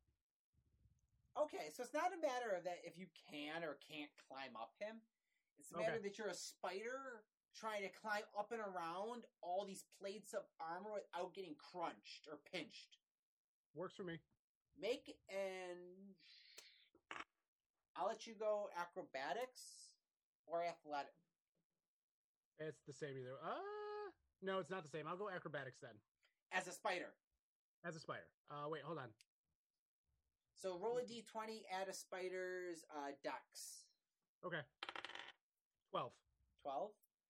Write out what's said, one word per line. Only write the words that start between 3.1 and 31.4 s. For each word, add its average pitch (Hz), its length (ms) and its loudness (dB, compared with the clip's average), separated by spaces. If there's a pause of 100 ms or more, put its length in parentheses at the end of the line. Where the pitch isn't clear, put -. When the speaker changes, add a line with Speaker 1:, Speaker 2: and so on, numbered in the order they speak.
Speaker 1:
can 151 500 -2
or 151 120 0
can't 151 400 -6
climb 131 400 -8
up 113 220 -4
him. 220 220 -4 (580)
It's - 140 -14
a - 60 -4
matter 160 140 6
Speaker 2:
Okay. 151 100 2
Speaker 1:
that 202 160 -2
you're 214 100 2
a 175 60 2
spider 226 920 -2 (300)
trying 214 280 0
to 190 60 2
climb 214 360 2 (120)
up 208 160 2
and 226 80 2
around 196 640 0 (140)
all 185 240 4
these 196 200 -4
plates 202 500 -4
of 190 120 2 (120)
armor 180 340 0
without 180 400 0
getting 180 220 -4
crunched - 720 -4
or 151 120 -4
pinched. - 600 -6 (760)
Speaker 2:
Works 170 200 -2
for 202 100 -4
me. 165 160 -2 (560)
Speaker 1:
Make 247 420 2 (100)
an, 185 880 -2 (1800)
I'll 175 140 6
let 226 180 2
you 226 80 -6
go 208 400 6
acrobatics 175 1160 0 (540)
or 170 180 4
athletic. 147 500 0 (1400)
Speaker 2:
It's 156 240 -4
the 147 100 -10
same 139 260 -2
either. 127 220 -4
Uh, 330 720 -2 (300)
no, 190 180 2
it's 180 120 0
not 185 120 -2
the 147 60 -12
same. 151 180 -2
I'll 175 100 0
go 202 120 -2
acrobatics 147 500 -2
then. 113 220 -12 (500)
Speaker 1:
As 185 160 4
a 180 60 -4
spider. 185 420 2 (680)
Speaker 2:
As 170 100 0
a 160 60 -4
spider. 110 280 -4 (220)
Uh, 147 180 -2
wait, 156 140 2
hold 156 160 -2
on. 123 160 -4 (1400)
Speaker 1:
So 180 240 -2
roll 226 180 2
a 247 80 4
D 226 180 -6
twenty, 220 480 -4